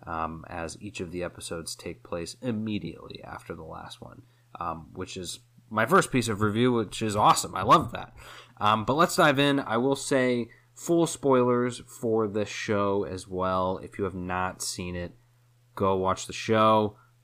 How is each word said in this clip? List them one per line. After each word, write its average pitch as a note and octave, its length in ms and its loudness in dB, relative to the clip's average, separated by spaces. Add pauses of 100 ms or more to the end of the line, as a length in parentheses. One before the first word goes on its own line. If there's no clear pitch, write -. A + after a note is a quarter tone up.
um, E2 400 -6
as E2 320 -8
each G2+ 220 -12
of E2+ 100 -8
the F2 100 -6
episodes E2+ 540 -10
take - 260 -14
place - 400 -10
immediately G#2+ 840 -8
after - 280 -14
the E2+ 100 -12
last D#2+ 360 -16
one, - 220 -20 (380)
um, E2 340 -6
which - 220 -10
is F2+ 240 -10 (300)
my A2 160 2
first E3+ 260 6
piece A#2 160 2
of G#2 140 -2
review, A2+ 320 4
which A2+ 280 -2
is G#2+ 140 -2
awesome. G#2 400 2
I F#2 60 -2
love B2+ 300 4
that. - 220 -12 (460)
Um, G#2+ 240 4
but C3 120 0
let's F3 200 2
dive D3+ 220 6
in. C#3+ 220 4
I A2+ 180 -2
will C3+ 180 2
say B2+ 540 0 (240)
full E3+ 320 2
spoilers B2 800 2
for A2 420 0
this G2+ 220 -4
show G2+ 540 0
as F#2 240 -8
well. F#2 500 -2
If - 200 -14
you G2 80 -2
have F#2 100 -6
not F2+ 480 -4
seen F2+ 320 -6
it, F2 180 -8 (600)
go G2 200 2
watch F#2 300 0
the F#2 80 -14
show. A2 640 2 (260)